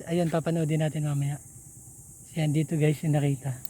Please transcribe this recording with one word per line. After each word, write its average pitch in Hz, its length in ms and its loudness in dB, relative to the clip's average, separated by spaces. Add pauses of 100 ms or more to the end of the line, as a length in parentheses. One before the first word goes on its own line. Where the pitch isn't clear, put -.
Ayun, 170 240 2
papanoodin 160 480 2
natin 151 320 0
mamaya. 143 320 -2 (960)
Yan, 151 160 2
dito, 156 240 2
guys, 151 240 4
yung 151 160 4
nakita. 139 400 0 (120)